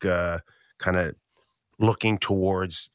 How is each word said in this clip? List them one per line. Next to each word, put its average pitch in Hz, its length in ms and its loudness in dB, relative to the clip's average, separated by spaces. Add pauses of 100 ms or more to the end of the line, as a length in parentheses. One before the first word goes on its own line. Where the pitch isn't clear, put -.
uh, 87 340 0 (440)
kinda 90 320 0 (640)
looking 110 400 2
towards 92 760 -2